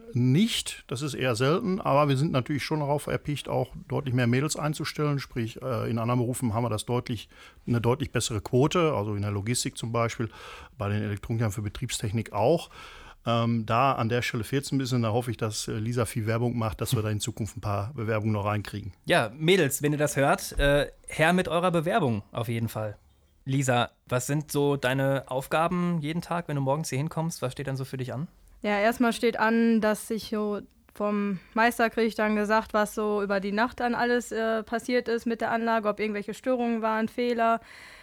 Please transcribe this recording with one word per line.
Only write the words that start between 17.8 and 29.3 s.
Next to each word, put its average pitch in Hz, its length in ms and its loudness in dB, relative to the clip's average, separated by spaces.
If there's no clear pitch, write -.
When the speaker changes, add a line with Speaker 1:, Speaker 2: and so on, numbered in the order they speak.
Speaker 1:
Bewerbungen 110 400 0
noch 101 100 -2
reinkriegen. 104 480 -4
Speaker 2:
Ja, 151 280 2
Mädels, 156 480 2
wenn 147 100 2
ihr 147 60 0
das 147 180 0
hört, 143 420 2
äh, 143 300 4
her 156 240 4
mit 180 160 2
eurer 175 240 2
Bewerbung 165 500 2
auf 110 160 -6
jeden 117 200 -2
Fall. 107 280 -6
Lisa, 131 420 2
was 123 180 0
sind 147 240 -2
so 143 260 2
deine 135 520 0
Aufgaben 170 720 0
jeden 156 200 -4
Tag, 170 280 -6
wenn 147 80 -2
du 139 60 0
morgens 143 260 0
hier 131 100 -2
hinkommst? 160 440 -4
Was 123 100 -2
steht 139 160 -8
dann 135 80 -4
so 135 80 -6
für 131 120 -10
dich 123 160 -6
an? 131 140 -6
Speaker 3:
Ja, 208 180 0
erstmal 233 320 2
steht 226 260 0